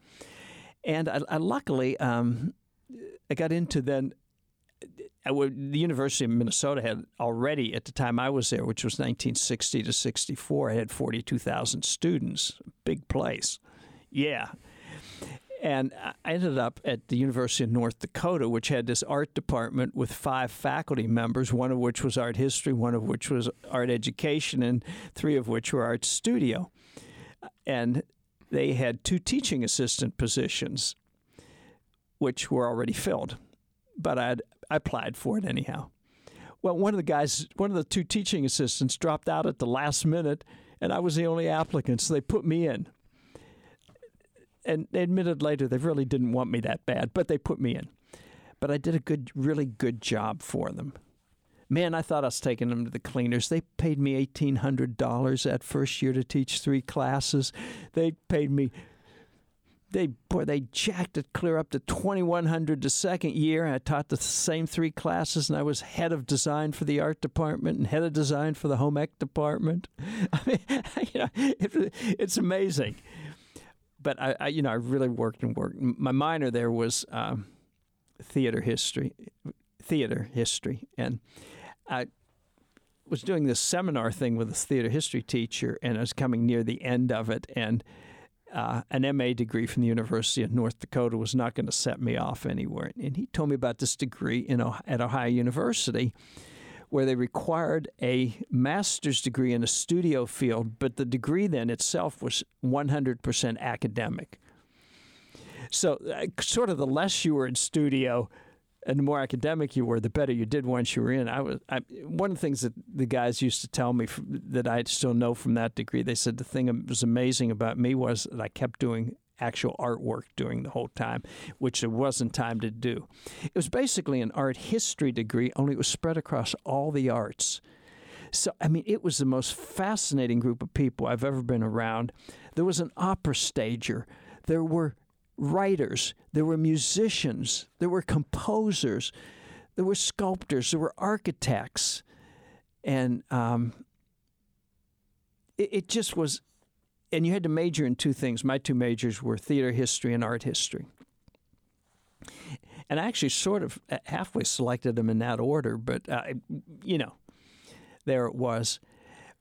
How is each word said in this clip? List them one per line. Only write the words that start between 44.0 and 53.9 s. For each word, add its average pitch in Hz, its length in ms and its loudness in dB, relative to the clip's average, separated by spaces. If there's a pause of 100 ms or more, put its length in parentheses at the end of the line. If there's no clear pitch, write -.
And 160 280 -2
they 180 100 2
admitted 175 400 2
later 147 240 2
they 127 100 2
really 143 280 2
didn't 127 260 2
want 123 180 2
me 120 120 0
that - 260 -2
bad, 127 260 0
but 180 140 2
they 156 100 2
put - 240 -2
me 120 140 0
in. - 140 -8 (720)
But 139 100 0
I 143 80 2
did 165 160 0
a 156 60 4
good, 143 340 -2
really 147 320 2
good 120 340 -2
job 107 400 -2
for - 300 -4
them. - 220 -8 (760)
Man, 165 280 2
I 160 60 0
thought 151 200 0
I 131 60 2
was 120 100 -4
taking 120 300 0
them 120 160 0
to 113 60 -6
the - 100 -6
cleaners. 123 480 0
They 165 140 0 (140)
paid 156 220 2